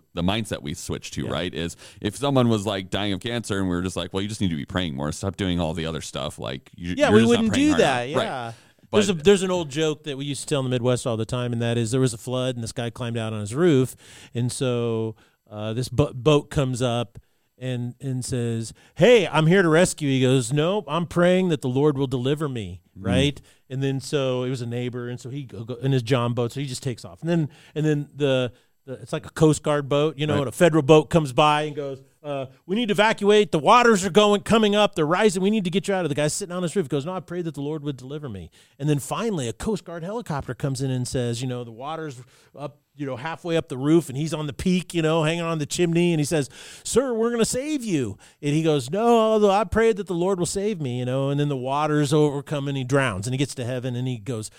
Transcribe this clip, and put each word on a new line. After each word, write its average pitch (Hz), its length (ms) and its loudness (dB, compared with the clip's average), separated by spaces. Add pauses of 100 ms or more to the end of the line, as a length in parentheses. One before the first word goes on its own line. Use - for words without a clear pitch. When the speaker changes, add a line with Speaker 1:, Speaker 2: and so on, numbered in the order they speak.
(140)
Speaker 1:
the 87 80 -4
mindset 101 400 -2
we 73 120 -8
switch - 380 -8
to, 71 120 -6
Speaker 2:
Yeah. 60 60 -6
Speaker 1:
right? 82 240 -4
Is 82 220 -6 (240)
if 101 160 -6
someone 131 340 2
was, 104 160 0
like, 98 240 -6
dying 101 240 -2
of 92 60 -6
cancer 117 380 -4
and 98 100 0
we 87 60 0
were 87 80 -2
just 92 140 -6
like, 87 160 -6
"Well, 95 100 -2
you 104 60 -4
just 107 140 -8
need 92 80 0
to 80 60 -2
be 69 100 -6
praying 90 280 -4
more. 71 180 -4
Stop 95 240 -8
doing 90 240 -2
all 80 120 -2
the 80 140 -6
other 78 160 -8
stuff." 73 360 -10
Like, 64 380 -12
you, 87 200 -8
Speaker 2:
Yeah, 285 120 2
Speaker 1:
you're 208 80 6
Speaker 2:
we 220 60 10
Speaker 1:
just - 20 4
not 226 60 4
Speaker 2:
wouldn't 226 240 2
Speaker 1:
praying 277 120 2
Speaker 2:
do 302 60 4
Speaker 1:
hard - 100 2
Speaker 2:
that, 131 260 2
Speaker 1:
enough. 151 100 -6
Right. 120 60 -2
Speaker 2:
yeah. 123 280 -8 (380)
Speaker 1:
But - 80 2
Speaker 2:
There's 202 100 2
a, 202 60 0
there's 175 280 4
an 185 80 -2
old 175 200 -2
joke 151 340 -2
that 139 140 -8
we 143 80 -8
used 139 160 -6
to - 40 -14
tell 143 140 0
in 131 40 -2
the 127 60 -2
Midwest 123 360 0
all 117 100 -2
the 110 80 -4
time, 123 300 -4
and 117 80 -2
that 117 160 0
is 113 140 0
there 131 80 2
was 131 120 2
a 113 60 -10
flood, 127 380 -4
and 117 60 -6
this 110 100 -8
guy 117 180 -6
climbed 117 260 -8
out 110 160 -4
on 110 80 -6
his 104 140 -8
roof, 139 420 2 (380)
and 120 180 -2
so, 117 640 -2 (340)
uh, 107 220 -8
this 120 160 -4
bo-, 127 240 0
boat 147 380 2
comes 127 320 -2
up 120 360 -4 (380)
and, 123 460 -6
and 127 200 -6
says, 117 520 -4 (220)
"Hey, 208 300 6
I'm 156 200 2
here 190 160 6
to 170 80 4
rescue." 156 400 4
He 131 100 2
goes, 127 320 4
"Nope, 165 360 0
I'm 165 180 -2
praying 180 420 4
that 156 140 0
the 135 80 -2
Lord 139 260 2
will 139 100 0
deliver 135 440 -2
me," 98 320 -8 (160)
Speaker 1:
Mm. 98 80 -12
Speaker 2:
right? 139 340 2 (300)
And 131 120 -4
then 135 180 0
so 131 420 -2
it 127 80 -4
was 131 100 -6
a 120 60 -6
neighbor, 120 420 -6
and 123 100 -8
so 120 120 -14
he 139 140 -10
go, 113 200 -14
go, 120 120 -10
in 131 160 0
his 131 100 2
John 120 320 0
boat, 120 180 -2
so 131 80 -8
he 147 60 -6
just 127 160 -10
takes 123 240 -6
off. 90 160 -18
And 160 80 -4
then, 165 180 2 (260)
and 151 120 -2
then 147 280 0
the, 131 380 0 (320)
the, 135 160 -12
it's 120 140 -10
like 156 100 -8
a - 60 -16
Coast 156 320 4
Guard 147 260 -2
boat, 143 300 0
you 151 80 -2
know, 151 80 0
Speaker 1:
Right. 147 60 2
Speaker 2:
and 127 80 -2
a 113 40 -6
federal 160 300 6
boat 156 260 8
comes 151 240 2
by 151 300 4
and 151 140 -6
goes, 139 260 -8 (200)
uh, 139 240 -8 (200)
"We 185 100 -2
need 240 120 0
to 208 40 0
evacuate. 208 600 4
The 165 60 0
waters 214 460 6
are 196 60 -2
going, 208 320 6
coming 214 340 4
up. 208 200 4
They're 156 100 2
rising. 185 360 2
We 190 80 2
need 214 140 0
to 180 60 -2
get 190 180 0
you 196 60 0
out." 185 100 0
Of 151 60 -2
the 143 60 -2
guy 147 120 0
sitting 170 260 -6
on 185 100 -4
his 165 120 -4
roof 165 120 0
goes, 139 180 -4
"No, 185 80 -8
I 185 60 -6
prayed 175 260 -8
that 156 80 -6
the 143 80 -8
Lord 147 220 -6
would 143 120 -6
deliver 139 320 -12
me." 95 220 -12 (280)
And 147 100 -2
then 147 100 2
finally, 156 500 -4
a 110 40 -4
Coast - 320 -4
Guard 170 180 -12
helicopter 170 500 -8
comes 135 300 -4
in 135 80 -2
and 127 180 -2
says, 120 320 -2
you 131 80 -4
know, 123 160 -6
"The 117 80 -14
water's 143 480 -10 (360)
up, 143 240 -14 (160)
you 143 100 -6
know, 131 100 -6
halfway 165 400 -4
up 160 120 0
the 131 100 -6
roof, 151 300 4
and 127 100 -8
he's 151 160 -4
on 151 140 -6
the 135 40 -8
peak, 185 420 -2
you 170 80 2
know, 160 200 2
hanging 165 200 0
on 165 160 -2
the 147 80 -2
chimney." 175 460 2
And 160 80 2
he 147 40 2
says, 147 240 0 (360)
"Sir, 247 300 0
we're 226 160 0
gonna 233 140 0
save 269 400 -2
you." 135 340 -2 (220)
And 147 140 -2
he 160 100 2
goes, 143 260 0
"No, 208 160 0
although 220 440 6
I 202 120 4
prayed 220 360 2
that 185 100 -8
the 185 60 -2
Lord 180 260 0
will 170 60 0
save 196 340 -4
me," 123 180 -4
you 127 60 -4
know. 135 260 -2
And 143 80 0
then 147 100 2
the 143 80 -2
water's 147 560 0
overcome, 143 560 2
and 139 80 -4
he 135 80 -2
drowns, 120 440 0
and 127 60 -2
he 131 40 -2
gets 139 180 -2
to 127 80 -6
heaven, 123 320 -4
and 127 120 -4
he 123 100 -4
goes, 110 400 -8